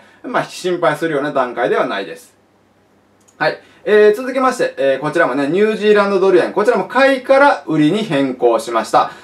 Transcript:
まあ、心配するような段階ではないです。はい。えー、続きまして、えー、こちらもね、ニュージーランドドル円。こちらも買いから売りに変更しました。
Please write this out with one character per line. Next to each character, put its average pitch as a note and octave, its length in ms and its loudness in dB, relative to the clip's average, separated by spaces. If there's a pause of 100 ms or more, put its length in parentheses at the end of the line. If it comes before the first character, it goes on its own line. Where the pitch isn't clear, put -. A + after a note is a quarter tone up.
(240)
ま G#3+ 180 -4
あ、 - 20 -8
心 F3 360 -6
配 D3+ 180 0
す E3 100 -4
る D#3+ 80 -4
よ C#3 60 -2
う - 20 -4
な D3 100 -6
段 B2+ 220 -4
階 - 140 -2
で - 60 -2
は - 120 -2
な G2+ 120 -8
い G2+ 60 -10
で - 100 -14
す。 - 200 -20 (1000)
は - 120 -2
い。 - 100 -6 (260)
え G#3 240 6
ー、 G#3 60 4
続 B3+ 180 -6
き C4 60 -2
ま C4 120 2
し - 60 -6
て、 - 200 -4
え C3+ 180 0
ー、 C3 40 -6
こ D3 120 -6
ち - 80 0
ら C#3 80 2
も C3+ 80 -4
ね、 C#3 120 -2
ニ E3+ 120 -2
ュ G#3+ 140 2
ー G3 40 -6
ジ G#3 100 -2
ー G#3 80 6
ラ G3+ 120 2
ン G3+ 40 -4
ド G3 80 0
ド F#3+ 120 2
ル F3 80 6
円。 A2+ 140 -2
こ G3+ 100 -2
ち A#3+ 80 2
ら A3+ 60 0
も F#3 80 -4
買 C4+ 340 2
い B3+ 40 -10
か C4+ 160 2
ら C#4+ 260 2
売 D#3 140 0
り D3+ 120 4
に G#3+ 120 -2
変 C#3 320 -2
更 A#2 240 2
し A#2+ 120 -10
ま A2+ 140 -2
し - 60 -14
た。 - 200 2 (120)